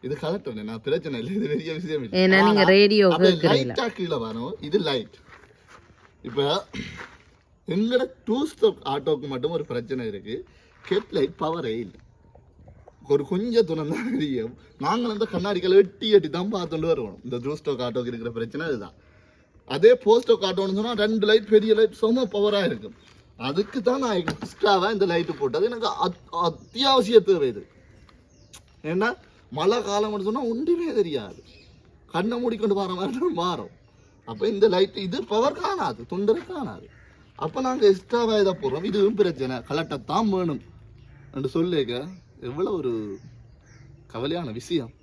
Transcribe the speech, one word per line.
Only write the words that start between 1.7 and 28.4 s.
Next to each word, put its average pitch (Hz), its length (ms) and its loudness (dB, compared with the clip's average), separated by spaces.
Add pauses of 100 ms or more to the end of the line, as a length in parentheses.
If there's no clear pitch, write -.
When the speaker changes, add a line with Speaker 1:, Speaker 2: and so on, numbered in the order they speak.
Speaker 1:
விஷயம் 156 300 -6
இல்லை. 185 180 -8
Speaker 2:
ஏன்னா 190 260 6
நீங்க 202 160 6
Speaker 1:
ஆனா, 180 120 6
Speaker 2:
ரேடியோ 202 340 6
Speaker 1:
அப்படியே 175 260 6
Speaker 2:
கேக்குறீங்களா? 139 400 2
Speaker 1:
லைட்டா - 120 -2 (100)
கீழே 165 280 -4
வரும், 117 280 -8 (140)
இது 175 120 2
லைட். 139 360 -4 (1080)
இப்ப 120 160 -6 (1300)
எங்கட 226 360 0 (240)
டூ 226 100 0 (140)
ஸ்டோக் - 300 0 (120)
ஆட்டோக்கு 147 400 -2
மட்டும் 147 240 -4
ஒரு 147 140 -4
பிரச்சனை 123 400 -6
இருக்கு, 101 240 -10 (480)
ஹெட்லைட் 185 560 -2
பவரே 156 340 -4 (120)
இல்லை. 92 140 -20 (1080)
ஒரு 143 180 2
கொஞ்சம் 220 420 0
தூரம் 156 280 -4
தான் 240 180 -4
தெரியும். 127 420 -4 (300)
நாங்கள் 226 280 0
அந்த 214 200 -2
கண்ணாடிகளை 185 500 0
எட்டி - 320 -4
எட்டி 156 140 6
தான் 185 260 -4
பார்த்துட்டு 165 380 -4
வருவோம். 104 300 -4
இந்த 123 200 -8
டூ 143 160 -4
ஸ்டோக் 127 260 -6
ஆட்டோக்கு 120 260 -4
இருக்கிற 117 260 -8
பிரச்சனை 117 340 -8
இதுதான். 104 240 -8 (760)
அதே 175 220 8 (100)
ஃபோர் 226 220 6
ஸ்டோக் 214 240 4
ஆட்டோன்னு 190 300 0
சொன்னா 220 140 -2 (120)
ரெண்டு 220 260 2
லைட், 214 180 4
பெரிய 214 300 6
லைட், 220 240 2
செம 240 320 2
பவரா 202 320 2
இருக்கும். 113 280 -6 (440)
அதுக்கு 160 440 -4
தான் 254 220 0
நான் 214 180 0
எக்ஸ்ட்ராவா 190 720 0
இந்த 196 100 2
லைட் 170 340 0
போட்டது. 147 260 0
எனக்கு 233 240 -2 (160)
அத்-, - 220 -6 (200)
அத்தியாவசிய 240 720 2
தேவை 175 340 2
இது. 101 100 -12 (1200)